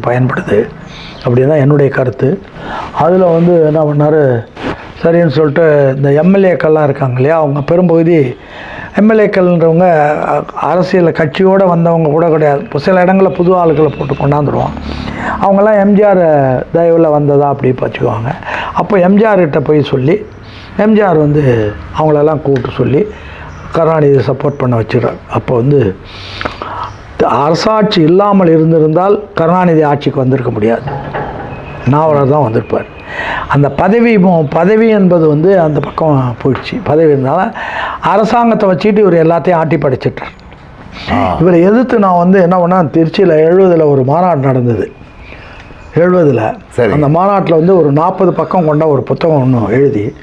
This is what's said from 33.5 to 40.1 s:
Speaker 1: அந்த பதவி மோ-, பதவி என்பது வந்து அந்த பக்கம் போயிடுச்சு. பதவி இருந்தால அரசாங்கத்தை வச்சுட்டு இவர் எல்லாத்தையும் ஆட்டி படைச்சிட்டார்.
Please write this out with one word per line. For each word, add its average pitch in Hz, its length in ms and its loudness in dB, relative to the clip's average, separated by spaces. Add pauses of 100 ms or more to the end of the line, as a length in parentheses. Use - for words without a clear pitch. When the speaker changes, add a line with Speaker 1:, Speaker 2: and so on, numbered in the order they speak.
Speaker 1:
அந்த 143 140 2 (140)
பதவி 233 320 2 (100)
மோ-, 170 240 2 (100)
பதவி 220 300 2 (100)
என்பது 175 360 2
வந்து 156 160 2 (160)
அந்த 151 200 0
பக்கம் 156 320 0 (240)
போயிடுச்சு. - 340 -4 (140)
பதவி 156 240 4
இருந்தால 139 280 0 (720)
அரசாங்கத்தை 220 580 2
வச்சுட்டு 208 320 2
இவர் 175 200 4
எல்லாத்தையும் 170 380 0
ஆட்டி 160 240 -2
படைச்சிட்டார். - 480 -4 (800)